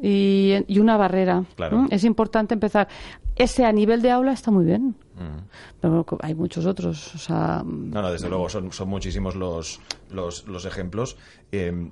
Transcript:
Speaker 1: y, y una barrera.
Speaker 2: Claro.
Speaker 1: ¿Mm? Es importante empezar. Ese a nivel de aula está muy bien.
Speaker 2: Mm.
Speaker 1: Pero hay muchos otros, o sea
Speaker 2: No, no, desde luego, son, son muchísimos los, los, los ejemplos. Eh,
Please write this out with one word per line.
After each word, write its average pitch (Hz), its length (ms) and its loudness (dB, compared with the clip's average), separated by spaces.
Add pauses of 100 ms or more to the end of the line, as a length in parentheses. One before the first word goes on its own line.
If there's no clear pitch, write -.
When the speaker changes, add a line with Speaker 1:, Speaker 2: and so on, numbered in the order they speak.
Speaker 1:
y, 196 540 4 (120)
y 196 120 2
una 220 180 6
barrera. 185 460 2 (120)
Speaker 2:
Claro. - 280 0
Speaker 1:
¿Mm? 269 80 4
Es 202 120 2
importante 220 500 2
empezar. 208 340 2 (480)
Ese 247 280 4
a 226 80 6
nivel 214 300 4
de 247 100 4
aula 254 220 2
está - 180 -2
muy 185 140 6
bien. 214 300 0 (200)
Speaker 2:
Mm. 85 320 -12 (320)
Speaker 1:
Pero 165 260 2 (160)
hay 156 140 -6
muchos 165 300 -4
otros, 175 500 -4
o - 20 -14
sea - 480 -2
Speaker 2:
No, - 360 -6
no, 92 100 -2
desde 85 160 -4
luego, 90 220 -2
son, 92 240 -8
son 95 160 -8
muchísimos 92 460 -4
los, 87 440 -6 (320)
los, 87 360 -8
los 90 180 -10
ejemplos. 95 500 -8 (380)
Eh, 87 380 -4